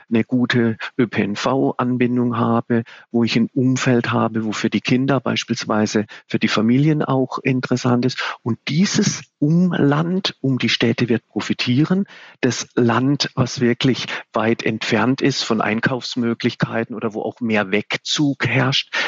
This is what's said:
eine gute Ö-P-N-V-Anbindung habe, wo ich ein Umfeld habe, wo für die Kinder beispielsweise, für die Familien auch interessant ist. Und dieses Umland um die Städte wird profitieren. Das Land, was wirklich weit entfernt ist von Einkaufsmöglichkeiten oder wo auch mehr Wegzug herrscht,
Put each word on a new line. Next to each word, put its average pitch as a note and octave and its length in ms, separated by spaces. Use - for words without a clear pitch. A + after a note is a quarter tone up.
eine A2+ 140
gute A#2+ 520
Ö-P-N-V-Anbindung B2 1400
habe, A#2 460
wo A#2 140
ich A2+ 120
ein A2+ 180
Umfeld B2+ 580
habe, A2+ 320
wo G#2+ 80
für A2 160
die G#2+ 140
Kinder C3 380
beispielsweise, A2 840
für - 120
die - 100
Familien C#3 540
auch C3+ 360
interessant B2 680
ist. - 180
Und A#2 160
dieses F#3+ 540
Umland E3 1040
um C3+ 160
die A2+ 100
Städte A#2 400
wird A2+ 180
profitieren. D3+ 760
Das B2 320
Land, B2 600
was B2+ 260
wirklich A#2+ 440
weit A2+ 280
entfernt A2 600
ist - 220
von A2 180
Einkaufsmöglichkeiten A#2 1300
oder G#2+ 200
wo G#2+ 80
auch - 180
mehr G#2 300
Wegzug - 760
herrscht, B2+ 480